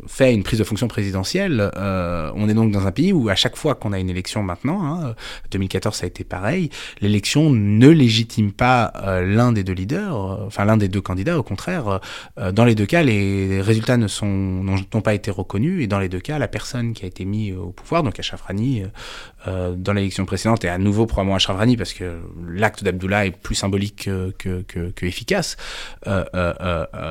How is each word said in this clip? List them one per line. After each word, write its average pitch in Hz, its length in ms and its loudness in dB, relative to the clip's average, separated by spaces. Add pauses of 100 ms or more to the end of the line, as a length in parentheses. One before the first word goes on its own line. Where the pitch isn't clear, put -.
fait 127 300 4
une 101 80 2
prise - 160 0
de 107 40 4
fonction 110 240 -2
présidentielle. 104 880 0
Euh, 87 600 -2
on 104 120 0
est 107 60 4
donc 110 180 4
dans 98 140 2
un 98 60 0
pays 165 200 2
où, 131 180 2
à 95 60 2
chaque - 200 0
fois 151 180 0
qu'on - 180 -6
a 98 60 -2
une 92 120 -2
élection 92 340 -4
maintenant, 131 420 -2
hein, 143 300 -4 (340)
deux - 80 -4
mille 95 120 0
quatorze, - 260 -2
ça - 80 -6
a 95 40 -2
été - 160 -10
pareil, 127 460 -2 (320)
l'élection 104 480 2
ne 107 380 8
légitime 113 640 6
pas, 123 460 2
euh, 92 280 0
l'un 113 260 4
des 104 120 2
deux 92 100 -2
leaders, 143 420 -2
euh, 98 300 -4
enfin 101 180 -2
l'un 110 140 6
des 101 120 2
deux 98 120 -2
candidats. 98 380 -2
Au 110 40 0
contraire, 104 580 -4 (360)
euh, 95 140 -2
dans 110 140 4
les 117 100 6
deux 104 100 2
cas, 165 160 2
les, 98 460 2
les 95 140 0
résultats 110 360 2
ne 113 100 2
sont, 104 200 -4
n'ont, 95 500 0 (160)
n'ont 110 80 0
pas 107 140 2
été 101 160 -4
reconnus, 110 500 -2
et 117 60 -2
dans 101 120 0
les 95 100 0
deux 90 100 -4
cas, 151 180 -6
la 127 120 -2
personne 117 440 -4
qui 110 120 -10
a - 20 -6
été 90 160 -10
mise 101 320 -4
au 92 140 -8
pouvoir, 160 340 -2
donc 117 160 -4
Ashraf - 260 -10
Ghani, 110 360 -2
euh, 92 60 -6 (600)
euh, 90 260 -4
dans 92 200 -2
l'élection 98 320 -2
précédente, 110 400 0
et - 20 0
à 87 100 -2
nouveau 101 280 2
probablement 98 300 0
Ashraf 95 220 0
Ghani, 117 200 4
parce - 160 -6
que 87 260 -8 (260)
l'acte 98 380 -2
d'Abdullah 95 420 0
est 95 60 0
plus - 240 -6
symbolique 101 480 -2
que, 95 340 -4
que, 90 260 -6
que, 87 280 -6
que - 140 -6
efficace, 170 500 -2 (520)
euh, 95 260 0
euh, 87 260 0
euh, 87 280 -2 (240)